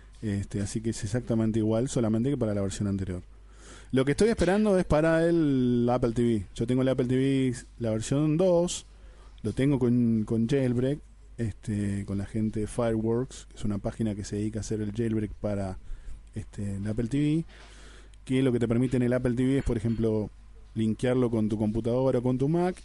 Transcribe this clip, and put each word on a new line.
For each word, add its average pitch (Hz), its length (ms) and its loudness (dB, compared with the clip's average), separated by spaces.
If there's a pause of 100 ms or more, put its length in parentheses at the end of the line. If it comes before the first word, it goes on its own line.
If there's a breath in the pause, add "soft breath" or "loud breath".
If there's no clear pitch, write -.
(240 soft breath)
este, 101 380 -2
así 107 200 -4
que 113 80 -2
es - 140 -4
exactamente 110 560 0
igual, 110 280 2
solamente 113 440 0
que 143 60 -2
para 107 180 0
la 101 60 0
versión 98 260 -2
anterior. 92 340 -4 (720 loud breath)
Lo 131 140 4
que 139 60 2
estoy 202 180 4
esperando 202 500 4
es 175 60 2
para 160 380 4
el 131 640 4
Apple 120 260 2
T 120 100 2
V. 113 320 2
Yo 117 100 -2
tengo 127 160 2
el 131 80 2
Apple 127 160 0
T 127 100 0
V, 131 400 2 (220)
la 113 140 -2
versión 143 460 0
dos, 175 500 2 (560 soft breath)
lo 104 100 -2
tengo 139 240 2
con, 120 460 4
con 113 240 0
jailbreak, 131 520 2 (380)
este, 101 680 -4
con 98 120 -4
la 98 80 -4
gente 107 360 -2
de 104 40 -4
Fireworks, 113 840 -2
que - 60 -20
es - 60 -10
una 104 140 -2
página 110 380 -4
que 107 80 -8
se - 140 -6
dedica 107 200 -4
a 98 40 -6
hacer 107 200 -4
el 104 120 -6
jailbreak 110 400 -2
para, 98 440 -4 (560 soft breath)
este, 101 440 -8
el 98 100 -6
Apple 113 200 -4
T 135 120 -4
V, 151 260 0 (800 loud breath)
que 131 160 2
lo 131 100 4
que 120 60 2
te 117 100 0
permite 123 300 2
en 123 60 2
el 120 100 2
Apple 127 220 0
T 127 80 2
V 135 160 2
es, 123 40 -2
por 120 140 0
ejemplo, 110 540 0 (420)
linkearlo 120 560 2
con 110 180 0
tu 107 120 -2
computadora 117 580 0
o 117 60 0
con 127 160 0
tu 139 100 0
Mac 175 360 0